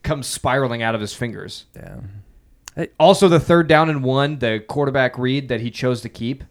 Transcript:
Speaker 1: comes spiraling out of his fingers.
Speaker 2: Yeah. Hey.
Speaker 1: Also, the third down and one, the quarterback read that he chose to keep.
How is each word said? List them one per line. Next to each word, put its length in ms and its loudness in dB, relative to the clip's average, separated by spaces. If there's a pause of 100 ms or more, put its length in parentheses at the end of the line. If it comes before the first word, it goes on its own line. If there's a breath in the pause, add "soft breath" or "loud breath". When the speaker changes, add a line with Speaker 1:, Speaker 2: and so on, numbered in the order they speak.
Speaker 1:
comes 260 -6
spiraling 540 -2
out 140 0
of 60 -4
his 120 -8
fingers. 520 -10 (100)
Speaker 2:
Yeah. 240 -16 (760)
Hey. 120 -6 (100)
Speaker 1:
Also, 300 6
the 120 6
third 280 4
down 220 4
and 120 -2
one, 380 0
the 260 -2
quarterback 520 -2
read 320 -2
that 100 -2
he 120 -6
chose 300 -2
to 80 -12
keep. 420 -8